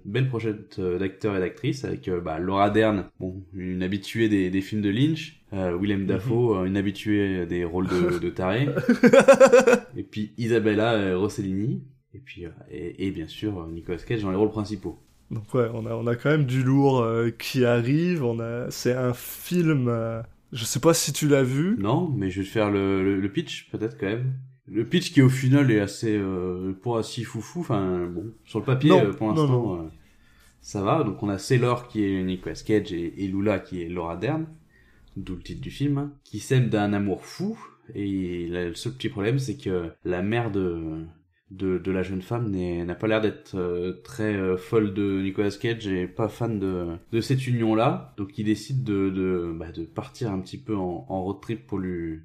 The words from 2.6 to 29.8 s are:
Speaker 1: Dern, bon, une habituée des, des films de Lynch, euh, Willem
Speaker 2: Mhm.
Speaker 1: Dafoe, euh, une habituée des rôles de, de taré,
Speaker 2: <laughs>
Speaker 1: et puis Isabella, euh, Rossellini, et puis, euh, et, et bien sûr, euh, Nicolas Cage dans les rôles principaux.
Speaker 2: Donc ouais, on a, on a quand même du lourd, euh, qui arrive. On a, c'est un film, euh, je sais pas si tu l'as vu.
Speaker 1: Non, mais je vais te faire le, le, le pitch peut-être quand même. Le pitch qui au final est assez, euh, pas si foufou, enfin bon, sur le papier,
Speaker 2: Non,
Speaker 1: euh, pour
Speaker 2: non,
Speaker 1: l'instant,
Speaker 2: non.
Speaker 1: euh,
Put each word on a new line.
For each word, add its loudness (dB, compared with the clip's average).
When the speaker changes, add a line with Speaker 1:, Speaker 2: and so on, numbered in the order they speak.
Speaker 1:
Dern, 4
bon, -8
une -4
habituée 0
des, 2
des 0
films -4
de 2
Lynch, 0
euh, -2
Willem 0
Speaker 2:
Mhm. -2
Speaker 1:
Dafoe, 2
euh, 0
une 0
habituée 0
des -2
rôles -2
de, 2
de -2
taré, -2
Speaker 2:
<laughs> 8
Speaker 1:
et -8
puis -8
Isabella, 2
euh, 2
Rossellini, -2
et -18
puis, -16
euh, -12
et, -6
et 2
bien -8
sûr, -6
euh, -8
Nicolas -6
Cage -4
dans -2
les 0
rôles 4
principaux. -6
Speaker 2:
Donc -8
ouais, 2
on -8
a, -6
on -6
a 0
quand -2
même 4
du 0
lourd, 4
euh, 2
qui 0
arrive. 2
On 0
a, -6
c'est -2
un 0
film, 0
euh, -2
je -6
sais -2
pas 6
si 0
tu 0
l'as 6
vu. 2
Speaker 1:
Non, 2
mais 0
je -4
vais -2
te -14
faire 2
le, 2
le, 4
le -2
pitch -6
peut-être -4
quand -4
même. -2
Le -2
pitch 0
qui 8
au 10
final 4
est 6
assez, 0
euh, -2
pas -2
si -6
foufou, -8
enfin -2
bon, -8
sur -4
le -6
papier, 4
Speaker 2:
Non, 8
Speaker 1:
euh, 0
pour -2
Speaker 2:
non, 2
Speaker 1:
l'instant, 4
Speaker 2:
non. 2
Speaker 1:
euh, -8